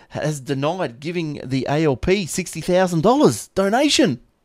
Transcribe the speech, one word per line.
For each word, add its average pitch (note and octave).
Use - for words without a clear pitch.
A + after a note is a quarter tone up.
has D3+
denied C#3
giving D#3+
the C3
A D3+
L C#3
P F#3+
sixty E3
thousand F3+
dollars G#3+
donation. A3